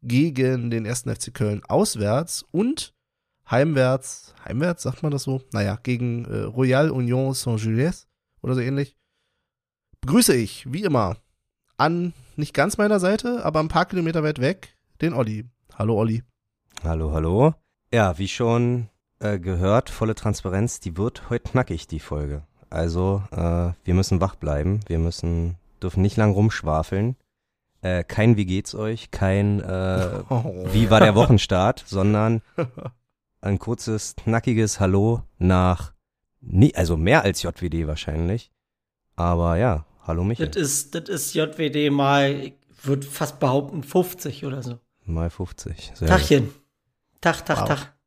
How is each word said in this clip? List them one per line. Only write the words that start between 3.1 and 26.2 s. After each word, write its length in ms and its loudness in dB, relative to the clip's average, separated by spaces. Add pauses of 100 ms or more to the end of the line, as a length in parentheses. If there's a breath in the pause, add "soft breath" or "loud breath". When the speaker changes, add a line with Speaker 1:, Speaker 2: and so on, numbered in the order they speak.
Speaker 1:
heimwärts, 840 0 (100)
heimwärts, 380 -2
sagt 200 -6
man 80 -2
das 120 -4
so? 180 -4 (100)
Naja, 300 -2
gegen, 440 -4
äh, 160 -6
Royal 500 2
Union 420 0
Saint-Gilles 760 -2 (340)
oder 140 -2
so 60 0
ähnlich. 360 -4 (1040)
Begrüße 340 4
ich, 360 -4
wie 120 -6
immer, 340 0 (600)
an 360 0 (220 soft breath)
nicht 180 -6
ganz 240 0
meiner 220 2
Seite, 460 -2
aber 160 0
ein 80 0
paar 160 2
Kilometer 380 -2
weit 180 -2
weg, 340 -4 (260)
den 120 0
Olli. 320 -4 (300)
Hallo, 220 0
Olli. 260 0 (600)
Speaker 2:
Hallo, 300 -2
hallo. 400 2 (400)
Ja, 240 2
wie 100 -4
schon, 640 0 (300)
äh, 200 -2
gehört, 500 0
volle 260 -2
Transparenz, 680 -2
die 160 -10
wird 320 -6
heute 220 -4
knackig, 360 -2
die 120 -8
Folge. 440 -8 (260)
Also, 600 0
äh, 440 -2 (100)
wir 100 0
müssen 260 2
wach 140 0
bleiben, 540 -2
wir 100 -2
müssen, 600 -2 (260)
dürfen 180 0
nicht 160 2
lang 140 4